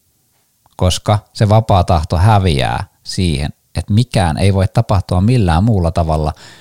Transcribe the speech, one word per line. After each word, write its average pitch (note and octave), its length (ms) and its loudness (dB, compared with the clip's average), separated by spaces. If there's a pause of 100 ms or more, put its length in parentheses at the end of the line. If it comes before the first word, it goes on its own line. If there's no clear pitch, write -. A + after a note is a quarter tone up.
(760)
koska F#2+ 420 0 (140)
se G#2 160 0
vapaa G#2 360 2
tahto E2+ 320 -2
häviää E2 680 0 (180)
siihen, D2+ 480 -4 (240)
että - 180 -6
mikään G2+ 460 0
ei G2 160 2
voi F#2+ 140 0
tapahtua G2 520 -2
millään G2 440 2
muulla F#2+ 260 0
tavalla D#2 420 -2 (280)